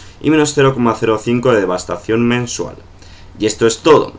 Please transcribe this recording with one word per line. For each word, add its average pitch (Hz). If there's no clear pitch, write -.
y -
menos 151
cero 135
coma 117
cero 110
cinco 123
de 107
devastación 90
mensual. 120
Y 107
esto 110
es 113
todo. 147